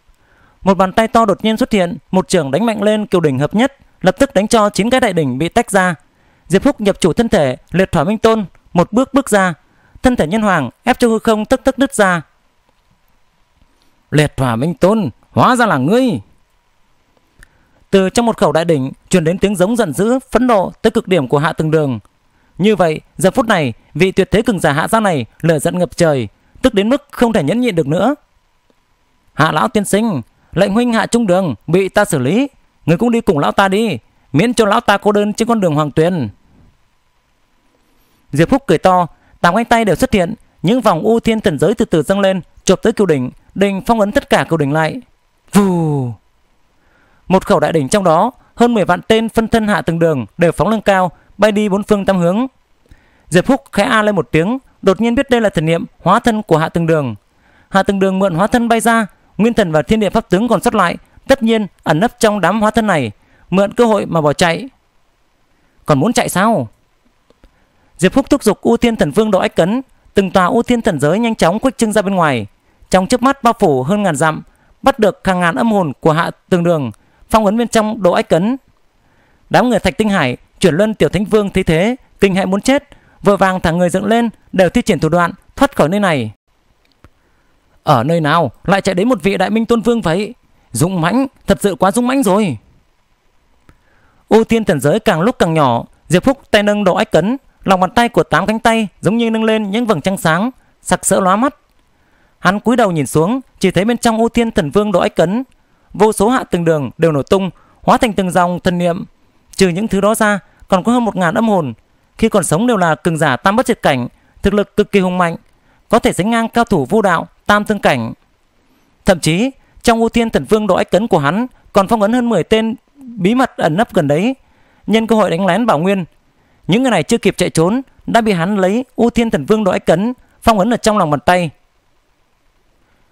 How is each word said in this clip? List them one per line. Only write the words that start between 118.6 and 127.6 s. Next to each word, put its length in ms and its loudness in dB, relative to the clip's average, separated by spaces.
Thậm 140 2
chí, 320 -2
trong 160 2
U 100 0
Thiên 200 0
Thần 160 -2
Vương 220 0
độ 80 2
ách 160 -2
cấn 160 0
của 120 2
hắn 280 -2
còn 140 2
phong 140 0
ấn 120 0
hơn 160 0
mười 140 0
tên 320 -2
bí 400 -2
mật 220 -2
ẩn 200 0
nấp 160 -2
gần 140 0
đấy, 280 0
nhân 200 0
cơ 80 2
hội 140 2
đánh 160 -2
lén 200 0
Bảo 140 0
Nguyên. 260 -2
Những 160 2
người 80 0
này 120 0
chưa 140 0
kịp 200 0
chạy 120 -2
trốn, 320 0